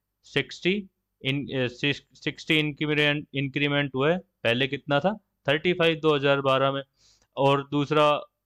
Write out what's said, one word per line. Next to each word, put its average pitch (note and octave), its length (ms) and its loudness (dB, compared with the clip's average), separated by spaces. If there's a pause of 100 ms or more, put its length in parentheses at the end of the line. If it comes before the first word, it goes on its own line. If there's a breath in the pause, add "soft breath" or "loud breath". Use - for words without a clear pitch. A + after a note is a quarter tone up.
(280)
सिक्सटी - 460 -4 (480)
in-, C3+ 220 -4 (120)
eh, B2+ 160 0
six-, - 520 -6
सिक्सटी - 360 -2
इंक्रीमेंट, D3+ 760 -2
इंक्रीमेंट C#3+ 600 -2
हुआ C3+ 160 2
है। F3+ 60 0 (260)
पहले B2 240 0
कितना C#3 320 -2
था? F#3+ 140 0 (340)
थर्टी D3+ 260 0
फ़ाइव E3 300 0
दो D#3 120 4
हज़ार C#3 260 2
बारह C3+ 300 2
में। C#3 100 -6 (560 soft breath)
और C#3 340 4
दूसरा D3 360 2 (380)